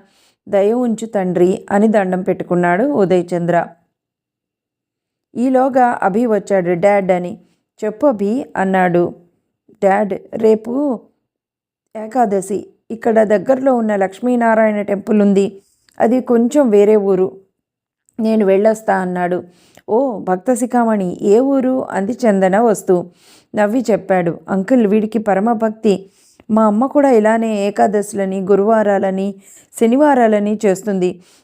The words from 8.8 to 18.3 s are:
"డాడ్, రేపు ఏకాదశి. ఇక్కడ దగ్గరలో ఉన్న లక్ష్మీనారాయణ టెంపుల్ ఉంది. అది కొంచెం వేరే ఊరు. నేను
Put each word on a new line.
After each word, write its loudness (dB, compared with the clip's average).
"డాడ్, 0
రేపు -2
ఏకాదశి. -2
ఇక్కడ 0
దగ్గరలో 0
ఉన్న -2
లక్ష్మీనారాయణ 0
టెంపుల్ 0
ఉంది. 2
అది 2
కొంచెం 2
వేరే 4
ఊరు. 0
నేను 0